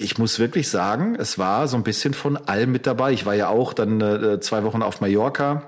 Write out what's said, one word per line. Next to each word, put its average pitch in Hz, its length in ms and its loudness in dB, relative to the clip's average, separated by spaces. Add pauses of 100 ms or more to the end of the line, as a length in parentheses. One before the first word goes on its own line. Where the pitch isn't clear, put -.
ich 101 160 -4
muss 113 220 0
wirklich 123 300 0
sagen, 113 500 0
es - 180 -4
war 101 300 2
so 127 80 -2
ein 113 80 0
bisschen 135 300 -2
von 143 240 -2
allem 110 340 0
mit 127 160 -2
dabei. 131 240 2
Ich 107 140 0
war 101 100 2
ja 101 140 2
auch 120 240 2
dann, 110 280 2
äh, 104 380 2
zwei 107 240 -2
Wochen 110 180 -2
auf 101 200 -4
Mallorca. 139 680 0